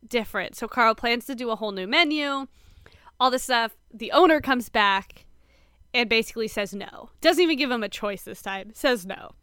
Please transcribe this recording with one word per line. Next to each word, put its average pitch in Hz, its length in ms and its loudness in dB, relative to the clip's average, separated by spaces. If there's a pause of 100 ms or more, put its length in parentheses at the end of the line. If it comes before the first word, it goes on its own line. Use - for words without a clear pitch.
different. 214 480 -4
So 226 120 -8
Carl 220 260 4
plans 233 320 -2
to 277 80 -8
do 233 160 -4
a 220 60 -2
whole 214 160 -6
new 190 160 -6
menu, 294 580 0 (720)
all 254 140 4
this 254 100 0
stuff. 233 340 0 (160)
The 220 200 -10
owner 320 280 8
comes 254 280 -2
back 196 580 0 (640)
and 240 160 0
basically 226 380 0
says 208 260 -6
no. - 380 -14 (100)
Doesn't 330 220 4
even 320 160 2
give 262 140 0
him 233 100 -2
a 202 60 -4
choice 202 340 -8
this - 180 -14
time. 196 320 -10
Says 240 320 0
no. - 280 -14 (100)